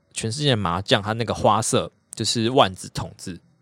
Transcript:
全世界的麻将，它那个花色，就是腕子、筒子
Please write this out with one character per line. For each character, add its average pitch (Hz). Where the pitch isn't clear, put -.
全 113
世 143
界 147
的 120
麻 87
将， 107
它 104
那 117
个 101
花 107
色， 110
就 110
是 113
腕 127
子、 -
筒 87
子 -